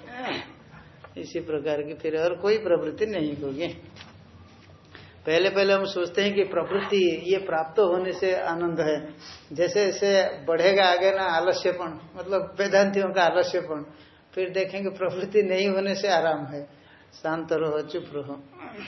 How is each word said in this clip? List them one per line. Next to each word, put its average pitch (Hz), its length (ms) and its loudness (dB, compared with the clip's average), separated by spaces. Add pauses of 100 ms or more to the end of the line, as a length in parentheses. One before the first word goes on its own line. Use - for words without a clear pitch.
(1200)
इसी 165 220 -8
प्रकार 151 420 -2
की 151 120 -8
फिर 156 220 -4
और 175 180 0
कोई 202 240 2
प्रवृत्ति 165 480 0
नहीं 156 300 -2
होगी। 143 420 -6 (1500)
पहले 175 240 4
पहले 196 220 4
हम 196 120 2
सोचते 185 380 -2
हैं 202 120 0
कि 196 100 4
प्रवृत्ति 175 840 0
ये 190 120 2
प्राप्त 170 420 -2
होने 185 320 2
से 185 220 0
आनंद 170 460 -2
है, 151 340 -2 (380)
जैसे 175 340 2
जैसे 190 580 2
बढ़ेगा 175 400 4
आगे 180 260 4
ना 190 120 0
आलस्यपन, 175 960 0
मतलब 185 440 -4
वेदांतियों 196 540 4
का 190 80 4
आलस्यपन, 165 680 0 (420)
फिर 185 160 -4
देखेंगे 190 400 -4
प्रवृत्ति 185 520 0
नहीं 190 260 2
होने 196 260 0
से 196 140 -2
आराम 156 380 2
है, 143 220 -10 (460)
शांत 160 380 -4
रहो, 151 280 0
चुप 165 240 -6 (100)
रहो, 139 280 -10 (460)